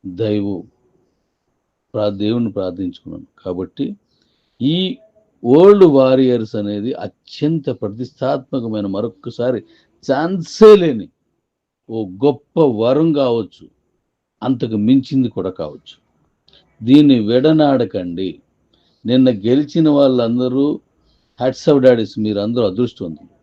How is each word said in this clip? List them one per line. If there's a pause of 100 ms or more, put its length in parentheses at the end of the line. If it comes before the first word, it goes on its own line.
దైవం (1300)
ప్రా-,
దేవుణ్ణి
ప్రార్థించుకున్నాను. (160)
కాబట్టి (760)
ఈ (680)
వరల్డ్ (120)
వారియర్స్
అనేది (140)
అత్యంత (160)
ప్రతిష్టాత్మకమైన,
మరొక్కసారి (480)
ఛాన్సే (100)
లేని (840)
ఓ (240)
గొప్ప (220)
వరం (100)
కావచ్చు, (760)
అంతకు (100)
మించింది
కూడా (100)
కావచ్చు. (880)
దీన్ని (120)
విడనాడకండి. (760)
నిన్న (180)
గెలిచిన (100)
వాళ్ళందరూ (760)
hats (100)
off
daddies, (140)
మీరందరూ
అదృష్టవంతులు. (120)